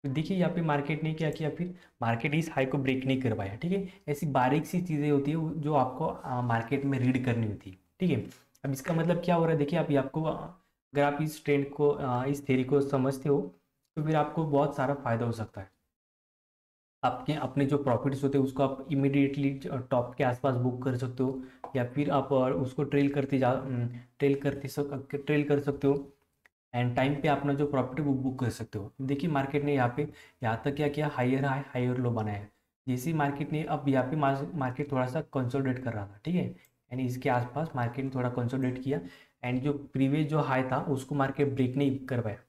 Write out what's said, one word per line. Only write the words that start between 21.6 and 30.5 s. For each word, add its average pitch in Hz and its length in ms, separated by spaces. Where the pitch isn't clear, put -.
या 123 100
फिर 143 260
आप, 139 220
अ, - 20
उसको 127 480
trail 143 300
करते 139 240
जा, 127 140
उम, 123 360
trail 139 160
करते 139 320
सक-, 143 480
trail 147 280
कर 143 160
सकते 143 280
हो 139 240
and 123 200
time 139 260
पे 160 60
अपना 143 260
जो 143 140
profit 131 320
है 147 60
वो 143 80
book 127 260
कर 120 100
सकते 110 300
हो। 101 120
देखिए 143 280
market 143 340
ने 147 120
यहाँ 123 220
पे, 147 120
यहाँ 113 220